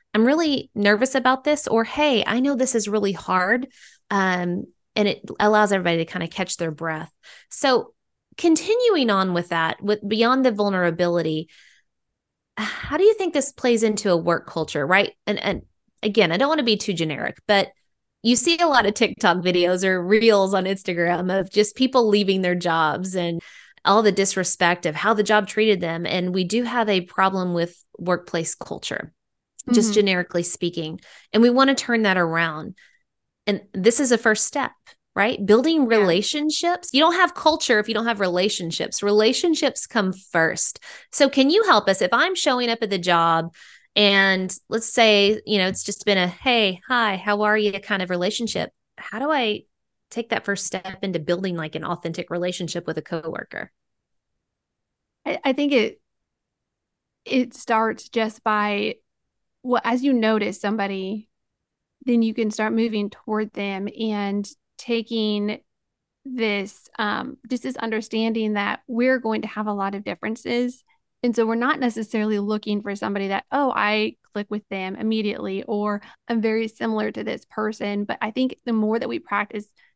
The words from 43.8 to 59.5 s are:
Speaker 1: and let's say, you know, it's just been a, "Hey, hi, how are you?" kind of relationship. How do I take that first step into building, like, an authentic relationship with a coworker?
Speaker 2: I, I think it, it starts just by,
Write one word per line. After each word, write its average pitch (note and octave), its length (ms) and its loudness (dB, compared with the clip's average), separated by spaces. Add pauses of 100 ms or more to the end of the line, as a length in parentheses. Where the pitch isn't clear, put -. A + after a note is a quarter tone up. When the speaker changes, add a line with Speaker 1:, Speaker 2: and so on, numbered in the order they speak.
Speaker 1:
and G3 580 4 (140)
let's A3 240 -4
say, G#3+ 540 4
you G#3 140 0
know, F#3 80 2
it's F#3+ 180 -6
just - 200 -8
been G3+ 120 2
a, F3+ 100 2
"Hey, G#3 600 0
hi, A3+ 280 0
how G#3 280 -2
are G#3+ 140 4
you?" G#3 220 0
kind G3 220 -4
of F3+ 80 -4
relationship. F#3 600 -4 (260)
How - 200 -14
do C#4+ 140 -2
I A#3 320 -2 (480)
take A#3 180 -8
that - 140 -4
first G3+ 240 -4
step F#3+ 340 -8
into F#3 180 -4
building, F3 360 -4
like, D#3+ 200 -8
an E3 100 -8
authentic E3+ 440 -8
relationship F3 560 -6
with - 120 -6
a D#3 40 -6
coworker? - 680 -10 (1500)
Speaker 2:
I, D#4+ 180 -4
I C4 100 0
think C#4+ 200 0
it, - 280 0 (1200)
it B3 280 0
starts A3 560 -2
just A3 340 -4
by, G#3 520 0 (680)